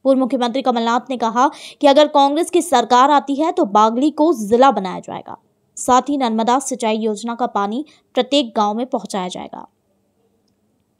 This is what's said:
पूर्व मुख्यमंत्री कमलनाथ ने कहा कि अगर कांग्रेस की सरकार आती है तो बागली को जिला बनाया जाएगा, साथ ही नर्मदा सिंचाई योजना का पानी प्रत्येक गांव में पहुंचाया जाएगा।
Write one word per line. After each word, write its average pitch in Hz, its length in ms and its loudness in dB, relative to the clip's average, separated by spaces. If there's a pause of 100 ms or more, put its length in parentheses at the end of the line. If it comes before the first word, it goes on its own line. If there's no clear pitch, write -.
पूर्व 262 160 2
मुख्यमंत्री 247 420 -2
कमलनाथ 240 380 0 (100)
ने 262 80 -6
कहा 240 340 0 (300)
कि 294 60 6
अगर 294 200 6
कांग्रेस 294 420 2
की 339 120 0
सरकार 247 500 4
आती 277 240 0
है 311 160 -2
तो 359 140 0
बागली 226 460 2
को 311 220 2
जिला 233 380 4
बनाया 190 280 -6
जाएगा, - 380 -14 (380)
साथ 254 260 2
ही 285 160 -4
नर्मदा 233 420 0
सिंचाई 220 380 -4
योजना 220 380 -6
का 247 100 -4
पानी 220 400 -4 (280)
प्रत्येक 247 440 -2
गांव 208 160 0
में 233 120 -6
पहुंचाया 202 420 -8
जाएगा। - 400 -16 (1300)